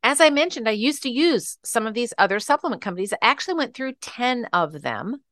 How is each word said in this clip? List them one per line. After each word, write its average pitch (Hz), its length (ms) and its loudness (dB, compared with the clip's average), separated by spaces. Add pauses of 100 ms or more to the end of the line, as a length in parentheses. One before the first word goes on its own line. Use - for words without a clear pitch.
As 277 160 2
I 320 120 8
mentioned, 285 360 0
I 220 60 2
used 240 300 0
to 269 60 -4
use 262 540 0
some 220 240 -2
of 220 60 -6
these 240 240 -2
other 196 240 4
supplement 285 400 0
companies. 190 320 -4
I - 80 -6
actually 285 320 2
went 277 200 -2
through 262 280 -6
ten 247 500 -4
of 160 300 0
them. 180 400 -6 (100)